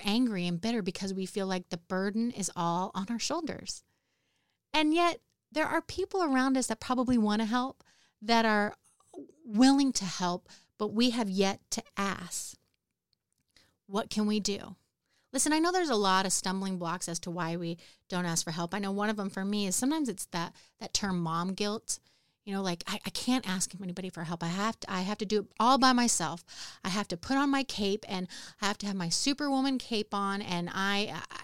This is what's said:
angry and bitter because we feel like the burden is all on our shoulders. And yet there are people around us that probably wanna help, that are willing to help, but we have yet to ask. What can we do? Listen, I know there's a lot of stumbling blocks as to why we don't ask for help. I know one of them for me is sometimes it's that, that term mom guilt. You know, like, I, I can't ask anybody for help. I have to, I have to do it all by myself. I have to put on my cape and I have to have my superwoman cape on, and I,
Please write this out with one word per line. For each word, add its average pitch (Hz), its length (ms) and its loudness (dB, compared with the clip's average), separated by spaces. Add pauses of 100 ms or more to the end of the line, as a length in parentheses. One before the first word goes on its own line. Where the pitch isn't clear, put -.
angry 208 420 0
and 175 140 -2
bitter 226 220 -2
because 196 300 -4
we 190 140 -4
feel 190 220 -4
like 185 220 -4
the 180 80 -6
burden 202 520 -2
is 196 240 -6
all 170 400 0
on 190 160 -4
our 233 80 -4
shoulders. - 640 -6 (880)
And 311 220 6
yet 339 240 4 (320)
there 302 160 0
are 320 160 0
people 381 400 -2
around 269 340 4
us 254 120 0
that 220 100 -2
probably 247 400 2
wanna 214 280 4
help, 247 360 -2 (400)
that 226 220 4
are 208 320 4 (680)
willing 262 500 6
to - 100 -2
help, 180 440 -2 (280)
but 214 160 -2
we 240 180 4
have 226 180 0
yet 196 320 2 (100)
to - 120 -4 (140)
ask. - 580 -6 (1300)
What 202 220 -2
can 214 180 0
we 214 100 2
do? 196 380 -4 (560)
Listen, 269 200 2
I 311 60 4
know 339 140 2
there's 359 160 2
a 247 80 2
lot 190 280 4
of 185 80 0
stumbling 190 460 -2
blocks 175 300 -4
as 170 120 -4
to 175 120 -8
why 170 240 -2
we 170 220 -6 (300)
don't 180 180 -2
ask 165 180 0
for 165 80 -8
help. 170 200 -4
I 202 60 -2
know 196 140 -4
one 208 180 0
of 214 60 -2
them 196 120 -4
for 190 160 -6
me 202 220 -2
is 185 80 -2
sometimes 285 340 0
it's 196 180 -6
that, 175 280 -4 (240)
that - 160 -10
term 185 260 0
mom 170 340 -2
guilt. 208 440 -4 (460)
You 202 100 -8
know, 196 80 -2
like, 175 240 -4
I, 202 180 -6
I - 60 -8
can't - 380 0
ask 185 240 -2 (100)
anybody 185 260 -8
for 170 140 -8
help. 170 220 -4
I 165 40 -2
have 202 300 -2
to, - 140 -10
I 185 80 -2
have 196 180 -4
to 214 80 -4
do 208 140 2
it 196 60 -6 (120)
all 247 200 6
by 254 140 6
myself. 202 520 2 (400)
I 180 60 -4
have 196 180 -2
to 175 80 -6
put 262 200 -2
on 285 140 4
my 269 140 2
cape 208 440 -2
and 185 200 -4 (340)
I 208 40 2
have 208 120 0
to 202 80 -6
have 202 80 -2
my 175 140 -2
superwoman 269 680 0
cape 214 360 -4
on, 202 280 -2
and 175 300 -2
I, 196 400 0 (320)